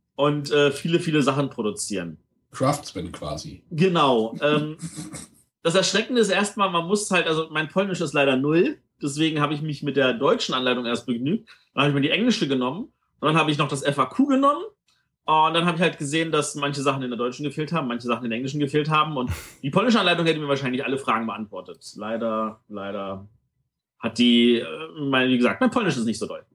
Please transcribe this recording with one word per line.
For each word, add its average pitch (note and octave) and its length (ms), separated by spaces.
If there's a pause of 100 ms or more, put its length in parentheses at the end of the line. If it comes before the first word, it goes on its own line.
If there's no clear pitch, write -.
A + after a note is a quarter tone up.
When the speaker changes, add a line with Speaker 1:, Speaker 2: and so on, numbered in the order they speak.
(140)
Speaker 1:
und, D3 380
äh, C#3+ 180
viele, E3 300
viele D3+ 220
Sachen C3+ 280
produzieren. F#2+ 680 (340)
Speaker 2:
Craftsman - 580
quasi. D#2 600
Speaker 1:
Genau. D3 680
Ähm, D3+ 360 (420)
Speaker 2:
<laughs> - 440
Speaker 1:
das E3 120
Erschreckende A3+ 460
ist F#3+ 100
erstmal, G3 400
man E3+ 160
muss G#3 240
halt, F3 160
also D#3+ 240
mein D#3 180
Polnisch F#3+ 320
ist D3+ 120
leider C#3 240
null, E3 420 (240)
deswegen D3+ 380
habe D3 140
ich D3 80
mich D3+ 200
mit C#3 140
der C3 160
deutschen B2+ 420
Anleitung B2 320
erst A#2 200
begnügt. C3 420 (260)
Dann C3+ 80
habe C#3+ 80
ich C#3 40
mir C#3+ 60
die D3 100
englische G3 380
genommen C3+ 440 (280)
und C3+ 60
dann D#3 100
habe D3+ 140
ich D3 80
noch D3 100
das C#3 140
F C#3 160
A C3 80
Q C#4 200
genommen C#4+ 360 (640)
und D#3 300
dann E3+ 120
habe E3+ 100
ich E3+ 60
halt D#3 160
gesehen, D#3+ 340
dass D3 220
manche C#3+ 280
Sachen C3+ 200
in B2 80
der A#2 80
deutschen B2 260
gefehlt D3 280
haben, D3+ 160
manche A#2+ 180
Sachen A#2+ 180
in A#2 60
der A2+ 60
englischen C3+ 240
gefehlt D3 280
haben D3+ 280
und B2 140 (320)
die C#3 80
polnische A3 280
Anleitung E3+ 280
hätte D#3 120
mir D3 100
wahrscheinlich C3+ 360
alle C3 140
Fragen A2+ 280
beantwortet. G2+ 580 (120)
Leider, A2 720
leider G2 600 (680)
hat A2+ 200
die, A#2+ 400
äh, - 300 (120)
mein, C3 280
wie B2+ 100
gesagt, A#2+ 220
mein B3+ 100
Polnisch F#3 260
ist A#2 80
nicht A2 140
so G#2 80
doll. - 180 (100)